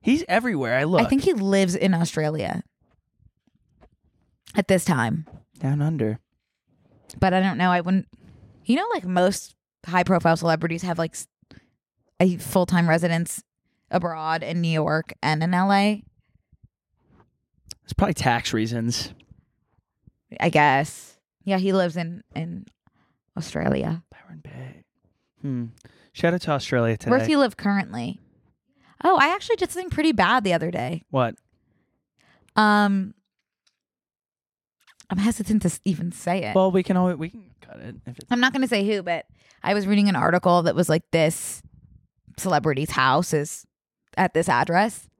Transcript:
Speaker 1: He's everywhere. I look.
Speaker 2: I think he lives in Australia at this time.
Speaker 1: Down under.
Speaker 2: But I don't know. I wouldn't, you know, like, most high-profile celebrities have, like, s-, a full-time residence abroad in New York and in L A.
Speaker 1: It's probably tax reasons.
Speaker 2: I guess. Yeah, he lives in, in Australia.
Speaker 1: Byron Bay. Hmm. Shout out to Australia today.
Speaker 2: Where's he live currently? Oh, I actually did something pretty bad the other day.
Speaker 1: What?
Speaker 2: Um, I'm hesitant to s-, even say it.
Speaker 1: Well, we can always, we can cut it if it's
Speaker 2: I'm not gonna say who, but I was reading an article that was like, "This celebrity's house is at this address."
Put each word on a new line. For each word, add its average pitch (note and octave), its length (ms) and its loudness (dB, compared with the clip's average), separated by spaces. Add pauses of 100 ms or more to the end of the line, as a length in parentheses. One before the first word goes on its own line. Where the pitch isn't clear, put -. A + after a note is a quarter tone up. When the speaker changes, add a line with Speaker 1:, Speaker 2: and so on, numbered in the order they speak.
Speaker 1:
He's D4 280 2
everywhere. G3 480 0
I C3 80 2
look. F3+ 160 2
Speaker 2:
I A#3 40 4
think C4+ 180 2
he F#4+ 100 2
lives G3 440 2
in F#3+ 180 2
Australia D#3 680 -2 (1900)
at G3+ 120 0
this F#3+ 160 2
time. D3 420 -2 (340)
Speaker 1:
Down C#3+ 200 0
under. C3+ 380 -2 (1000)
Speaker 2:
But F#3 160 2
I F#3 60 4
don't F#3+ 180 0
know. F3+ 120 2
I F3+ 100 2
wouldn't, F#3 280 -2 (560)
you A#3+ 120 2
know, F#4+ 160 -2
like, D#4 120 -4
most F3+ 500 0 (320)
high-profile F3 500 2
celebrities E3 460 -2
have, F3 160 -6
like, E3 140 -4
s-, - 160 -14 (920)
a F3+ 180 4
full-time F3+ 500 2
residence E3 540 0 (480)
abroad D#3+ 520 -2
in E3+ 180 -4
New E3+ 80 0
York D#3 440 -2 (100)
and D#3 200 0
in F3+ 120 0
L F#3+ 180 2
A. G3+ 300 2 (1800)
Speaker 1:
It's - 80 -14
probably G3+ 220 0
tax A#2+ 380 -2
reasons. A#2 600 -4 (1300)
Speaker 2:
I B2+ 80 2
guess. D3 680 2 (260)
Yeah, F#3+ 140 0
he F#3+ 140 0
lives F3 240 0
in, E3+ 260 -8 (120)
in E3+ 300 -10 (720)
Australia. G#2+ 760 -2
Speaker 1:
Byron - 320 -20
Bay. C3 420 -18 (580)
Hmm. B2+ 220 -6 (500)
Shout E3+ 180 0
out F3+ 100 -2
to - 100 -6
Australia A#2 440 0
today. - 140 -6
Speaker 2:
Where's B3+ 160 2
he D#4 100 2
live C4 200 2
currently? G3+ 640 -4 (840)
Oh, F4+ 120 4
I D4+ 180 4
actually - 220 -2
did E4+ 140 -4
something F#4 200 -10
pretty D#4 220 0
bad G#3+ 320 2
the F#3 100 0
other D#3+ 160 -2
day. D#3+ 400 -6
Speaker 1:
What? B2+ 240 0 (1200)
Speaker 2:
Um, G#3 580 2 (2000)
I'm F#3 80 -4
hesitant G#3+ 440 0
to - 60 0
s-, - 160 -6
even E3+ 280 -2
say F3 320 -4
it. G#2 100 -6
Speaker 1:
Well, F#3+ 160 4
we F#3 120 2
can F#3 140 0
always, F3+ 200 2
we D#3+ 140 -8
can G#3+ 140 -20 (160)
cut - 200 -20
it G#2+ 160 -16 (100)
if A#2+ 120 -16
it's - 120 -18
Speaker 2:
I'm A#3+ 100 0
not B3+ 120 4
gonna C4 160 0
say G3+ 180 0
who, G3+ 160 -2
but F3 240 -4 (360)
I G3 120 0
was G3+ 120 0
reading G3+ 220 4
an F#3+ 80 2
article F3 460 4
that E3 120 2
was E3+ 140 2
like, D#3+ 220 0
"This - 520 0 (760)
celebrity's D3+ 520 0
house C3+ 440 2
is D3 320 -4 (500)
at F#3 180 2
this E3 140 2
address." F3 600 0 (120)